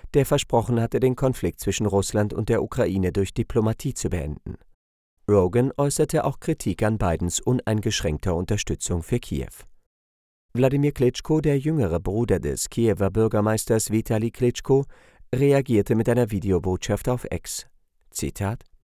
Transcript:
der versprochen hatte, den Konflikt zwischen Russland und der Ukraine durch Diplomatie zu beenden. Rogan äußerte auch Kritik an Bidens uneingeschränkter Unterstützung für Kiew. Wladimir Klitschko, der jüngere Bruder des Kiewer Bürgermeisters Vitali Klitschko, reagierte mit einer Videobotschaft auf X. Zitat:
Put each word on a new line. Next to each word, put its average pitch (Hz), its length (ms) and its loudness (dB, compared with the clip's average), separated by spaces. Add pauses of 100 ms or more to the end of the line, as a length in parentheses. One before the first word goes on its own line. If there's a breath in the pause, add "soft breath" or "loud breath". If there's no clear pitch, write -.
(140 loud breath)
der 139 120 4
versprochen 120 540 0
hatte, 117 220 0
den 127 160 2
Konflikt 127 420 -2
zwischen - 260 -2
Russland 104 480 0
und 110 140 -4
der 113 160 2
Ukraine 92 480 0
durch 98 220 -2
Diplomatie 117 600 -2
zu - 160 -4
beenden. 76 460 -8 (720)
Rogan 104 460 4
äußerte 147 480 0
auch 135 160 -2
Kritik - 440 -4
an 107 140 0
Bidens 87 440 0
uneingeschränkter 104 920 0
Unterstützung 90 680 -2
für 120 160 -2
Kiew. - 320 -8 (1040)
Wladimir 139 400 2
Klitschko, 135 480 0
der 143 180 2
jüngere 131 400 0
Bruder 98 400 0
des - 300 -4
Kiewer 104 400 2
Bürgermeisters 110 840 0
Vitali 110 400 0
Klitschko, 135 540 0 (480 soft breath)
reagierte 127 640 2
mit 113 120 2
einer 117 240 2
Videobotschaft 95 800 0
auf 123 200 -4
X. - 360 -8 (460)
Zitat: 101 520 -6 (340)